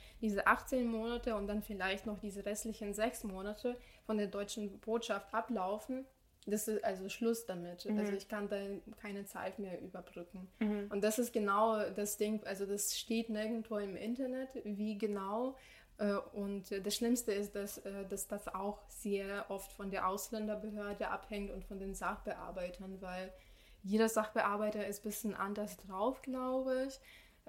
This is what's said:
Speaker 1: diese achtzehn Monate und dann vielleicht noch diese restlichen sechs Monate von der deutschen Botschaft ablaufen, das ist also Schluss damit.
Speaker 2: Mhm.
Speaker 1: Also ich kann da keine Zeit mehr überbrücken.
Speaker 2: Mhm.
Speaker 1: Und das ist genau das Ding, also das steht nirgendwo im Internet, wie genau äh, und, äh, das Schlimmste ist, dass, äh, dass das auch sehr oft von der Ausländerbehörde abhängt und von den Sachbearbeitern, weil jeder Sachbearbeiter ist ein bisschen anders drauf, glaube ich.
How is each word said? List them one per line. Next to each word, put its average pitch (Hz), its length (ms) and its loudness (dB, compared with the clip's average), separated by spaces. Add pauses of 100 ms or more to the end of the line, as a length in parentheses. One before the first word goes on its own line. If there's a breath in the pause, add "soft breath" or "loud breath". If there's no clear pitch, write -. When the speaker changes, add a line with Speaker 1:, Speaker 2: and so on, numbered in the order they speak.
(220 loud breath)
Speaker 1:
diese 208 240 4
achtzehn 247 400 6
Monate 233 500 0
und 202 100 0
dann 208 160 0
vielleicht 196 440 0
noch 208 140 -2
diese 196 260 -4
restlichen 214 480 -2
sechs 220 300 2
Monate 208 520 -2 (300 loud breath)
von 214 100 2
der 208 120 4
deutschen 202 500 -4
Botschaft 220 560 0
ablaufen, 220 720 0 (400)
das 208 220 2
ist 214 140 2
also 190 280 0
Schluss 226 340 2
damit. 175 400 -6
Speaker 2:
Mhm. 208 140 2
Speaker 1:
Also 208 160 4
ich 196 140 -4
kann 202 200 -2
da 202 80 0 (460)
keine 202 240 -6
Zeit 190 320 -4
mehr 190 240 -4
überbrücken. 180 680 -12 (120)
Speaker 2:
Mhm. 208 300 2
Speaker 1:
Und 202 140 2
das 220 140 6
ist 233 160 2
genau 214 560 6
das 208 260 -2
Ding, 214 300 2
also 196 180 -2
das 202 340 0
steht 226 300 2
nirgendwo 220 480 0
im 202 180 -2
Internet, 254 540 -2 (160)
wie 208 320 0
genau 208 580 0 (440 loud breath)
äh, 202 160 4 (180)
und, 202 400 -4
äh, 196 80 -2
das 208 160 0
Schlimmste 240 360 4
ist, 202 220 0
dass, 202 240 -4
äh, 196 300 -6
dass 196 200 -4
das 202 200 -4
auch 196 300 -2 (100)
sehr 196 640 -2
oft - 220 -6
von 196 180 -6
der 190 180 2
Ausländerbehörde 208 1000 -2
abhängt 202 420 -4
und 190 140 -8
von 98 140 -8
den 98 160 -4
Sachbearbeitern, 185 1040 -4
weil 185 320 -6 (500 loud breath)
jeder 220 260 6
Sachbearbeiter 214 800 2
ist 202 140 -4
ein - 80 -4
bisschen 202 260 -2
anders 202 420 -2
drauf, 202 460 0
glaube 262 640 2
ich. 269 120 -10 (480 loud breath)